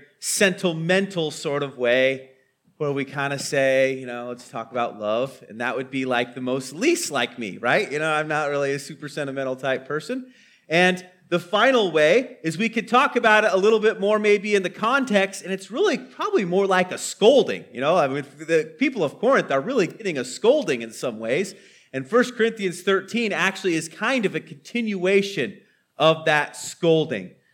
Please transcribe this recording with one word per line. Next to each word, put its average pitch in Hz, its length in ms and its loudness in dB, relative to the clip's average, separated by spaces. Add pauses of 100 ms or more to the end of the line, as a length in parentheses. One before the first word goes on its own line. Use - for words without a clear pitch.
(180)
sentimental 180 1120 0
sort 143 320 -4
of 135 160 -8
way, 131 540 2 (460)
where 147 140 -4
we 139 120 -2
kinda 139 360 -6
say, 135 540 2
you 131 120 -10
know, 120 220 -10
"Let's 123 220 -12
talk 113 200 -10
about 120 300 -4
love," 113 500 -2
and 110 120 -14
that 120 140 -2
would 131 140 -6
be, 135 160 -4
like, 123 300 -2
the 135 60 -10
most 127 320 -4
least 277 360 0
like 123 300 -4
me, 101 180 -8
right? 131 340 0
You 143 60 -4
know, 156 160 -2
I'm 151 140 -2
not 151 240 -2
really 143 200 -2
a 143 60 -4
super 151 320 -14
sentimental 135 460 -6
type 131 320 -4
person. 233 440 -6 (380)
And 180 340 2 (260)
the 170 100 0
final 214 500 2
way 160 540 4
is 160 120 -4
we 214 140 0
could 226 180 -4
talk 262 280 2
about 214 300 4
it 208 60 2
a 190 60 4
little 214 220 4
bit 208 200 0
more 208 200 2
maybe 208 340 2
in 202 80 4
the 180 80 -2
context, 208 720 0
and 180 100 -8
it's 190 200 -8
really 320 260 0
probably 370 480 -2
more 190 220 2
like 180 240 2
a 117 80 -8
scolding, 190 760 4
you 120 80 -6
know? 160 160 4
I 147 100 4
mean, 139 160 -2 (140)
the 160 400 0
people 254 260 -2
of 139 140 -4
Corinth 233 320 2
are 139 100 2
really 196 280 0
getting 156 320 -6
a 123 40 -2
scolding 185 600 0
in 113 80 -12
some 113 260 -8
ways, 120 380 -2 (360)
and 135 160 -8
First 247 280 2
Corinthians 214 480 -4
thirteen 196 500 -2
actually 185 400 -2
is 160 160 -4
kind 240 340 -2
of 156 120 -2
a 156 40 -4
continuation 190 1200 -2 (380)
of 160 280 2
that 151 300 0
scolding. 147 760 -2 (220)